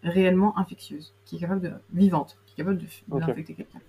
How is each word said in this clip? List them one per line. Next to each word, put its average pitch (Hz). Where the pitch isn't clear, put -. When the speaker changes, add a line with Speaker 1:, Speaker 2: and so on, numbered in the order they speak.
Speaker 1:
réellement 185
infectieuse, -
qui 170
est -
capable 175
de, 175
vivante, 175
qui -
est -
capable 185
de 165
f-, -
Speaker 2:
Ok. 151
Speaker 1:
d'infecter 160
quelqu'un. 170